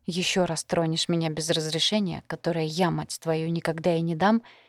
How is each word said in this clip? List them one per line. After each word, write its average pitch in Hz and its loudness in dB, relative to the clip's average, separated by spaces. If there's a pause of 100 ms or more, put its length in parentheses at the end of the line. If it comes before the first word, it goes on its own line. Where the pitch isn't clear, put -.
ещё 180 0
раз 165 -4
тронешь 165 0
меня 165 2
без 156 -4
разрешения, 160 0
которое 165 -2
я, 160 2
мать 156 -6
твою, 160 -2
никогда 165 0
и 165 2
не 165 0
дам, 208 4 (280)